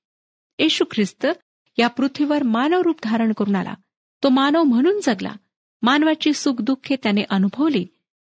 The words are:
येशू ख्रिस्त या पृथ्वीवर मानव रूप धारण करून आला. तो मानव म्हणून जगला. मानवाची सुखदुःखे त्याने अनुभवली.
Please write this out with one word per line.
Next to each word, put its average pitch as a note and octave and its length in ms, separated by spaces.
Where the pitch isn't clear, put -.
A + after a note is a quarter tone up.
येशू D#4 320
ख्रिस्त - 360
या A#3+ 100
पृथ्वीवर C#4+ 560
मानव C4+ 380
रूप E4 220
धारण A3 300
करून G3+ 220
आला. - 180
तो C#4 60
मानव C#4+ 340
म्हणून D4 400
जगला. G3 320
मानवाची D4+ 520
सुखदुःखे C4+ 720
त्याने G#3 260
अनुभवली. G3 580